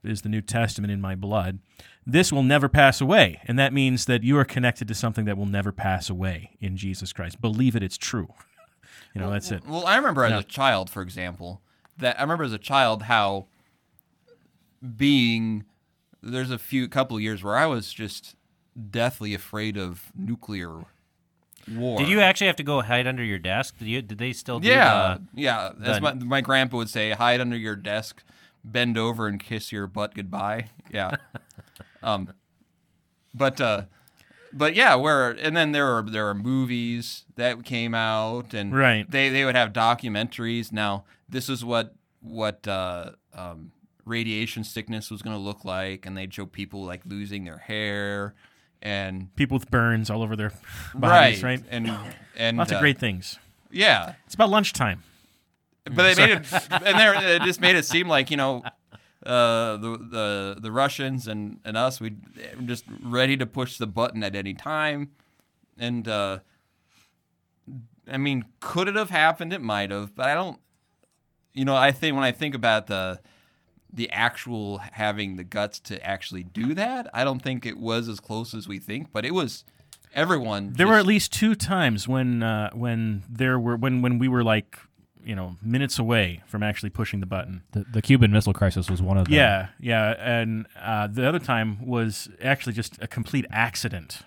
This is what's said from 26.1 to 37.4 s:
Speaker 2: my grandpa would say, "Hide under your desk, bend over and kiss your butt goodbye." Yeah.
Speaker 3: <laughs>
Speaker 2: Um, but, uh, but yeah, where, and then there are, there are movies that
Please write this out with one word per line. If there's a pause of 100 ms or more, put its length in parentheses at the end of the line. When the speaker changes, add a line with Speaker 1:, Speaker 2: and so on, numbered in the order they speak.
Speaker 2:
my
grandpa
would
say,
"Hide
under
your
desk, (400)
bend
over
and
kiss
your
butt
goodbye." (220)
Yeah.
Speaker 3:
<laughs> (800)
Speaker 2:
Um, (1000)
but,
uh, (680)
but
yeah,
where,
and
then
there
are,
there
are
movies (140)
that